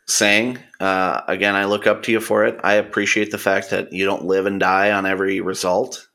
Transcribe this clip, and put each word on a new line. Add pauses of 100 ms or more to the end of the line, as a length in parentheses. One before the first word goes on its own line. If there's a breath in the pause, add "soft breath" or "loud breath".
saying. (220)
Uh,
again,
I
look
up
to
you
for
it.
I
appreciate
the
fact
that
you
don't
live
and
die
on
every
result,